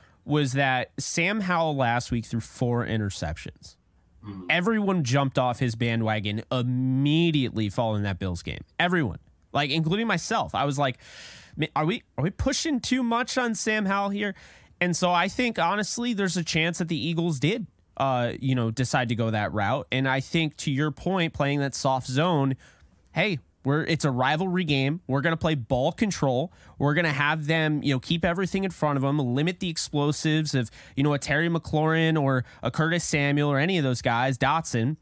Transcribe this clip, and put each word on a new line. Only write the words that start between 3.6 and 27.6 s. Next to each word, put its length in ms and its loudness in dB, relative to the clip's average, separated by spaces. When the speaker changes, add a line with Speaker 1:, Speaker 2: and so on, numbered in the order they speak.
Speaker 2:
Mm. 240 -12
Speaker 1:
Everyone 540 2
jumped 380 2
off 180 0
his 160 0
bandwagon 680 0
immediately 1160 2
following 360 0
that 160 -2
Bills 220 -4
game. 200 -8
Everyone, 400 0
like, 160 0
including 360 0
myself. 480 -2
I 100 2
was 140 -2
like, 200 0
"Ma-, 100 -2
are 100 2
we, 160 -2
are 60 0
we 60 0
pushing 500 0
too 220 0
much 360 -2
on 160 0
Sam 320 0
Howell 240 0
here?" 240 -4
And 160 2
so 160 2
I 160 4
think, 300 -2
honestly, 540 0
there's 240 0
a 80 0
chance 340 0
that 100 -2
the 100 0
Eagles 420 0
did, 260 0
uh, 440 0
you 140 0
know, 160 0
decide 400 0
to 40 -2
go 160 0
that 220 -2
route. 400 -2
And 160 0
I 120 2
think, 380 -2
to 120 -4
your 200 0
point, 420 -2
playing 280 0
that 140 -2
soft 340 -2
zone, 480 2
hey, 260 0
we're, 200 2
it's 200 0
a 60 2
rivalry 540 2
game. 420 0
We're 160 0
gonna 160 2
play 160 2
ball 380 0
control. 600 0
We're 140 2
gonna 200 2
have 340 0
them, 360 2